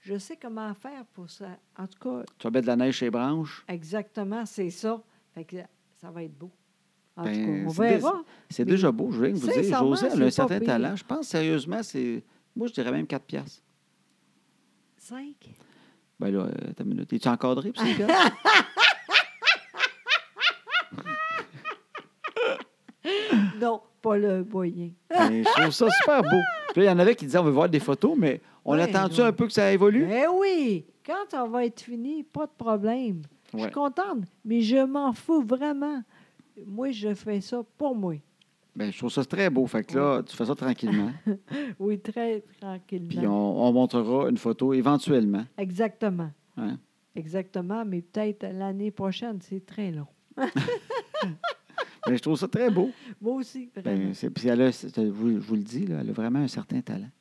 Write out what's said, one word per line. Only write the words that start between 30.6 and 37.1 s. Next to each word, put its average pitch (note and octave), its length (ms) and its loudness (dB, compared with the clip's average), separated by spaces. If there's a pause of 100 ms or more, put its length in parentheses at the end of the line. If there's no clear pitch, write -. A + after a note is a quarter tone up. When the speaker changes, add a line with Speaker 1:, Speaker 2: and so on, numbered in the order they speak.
Speaker 1:
quand F#4+ 260 -6
ça B3+ 160 -2
va A#3+ 180 0
être A#3+ 160 -4
fini, B3 420 -8
pas D4 240 -8
de D4+ 100 -14
problème. A3 680 0 (300)
Je A3 60 -6
suis A3 80 -2
Speaker 2:
Ouais. - 60 -4
Speaker 1:
contente, C#4+ 520 -2 (200)
mais A#3 160 2
je B3 240 4
m'en C4+ 280 0
fous D#4 300 2
vraiment. C#4 600 -2 (640)
Moi, A3+ 260 -4
je G#3 220 -2